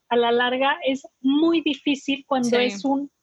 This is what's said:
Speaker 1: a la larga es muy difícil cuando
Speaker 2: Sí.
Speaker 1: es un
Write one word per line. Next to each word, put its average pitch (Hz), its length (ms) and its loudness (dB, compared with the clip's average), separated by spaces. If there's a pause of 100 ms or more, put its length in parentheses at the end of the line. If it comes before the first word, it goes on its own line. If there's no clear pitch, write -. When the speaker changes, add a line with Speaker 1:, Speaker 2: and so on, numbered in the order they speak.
Speaker 1:
a 240 80 0
la 240 160 2
larga 254 520 0
es 269 220 -4 (140)
muy 311 400 2
difícil 277 680 -4
cuando 240 320 0
Speaker 2:
Sí. 247 60 2
Speaker 1:
es 202 200 -4
un 277 260 -2 (120)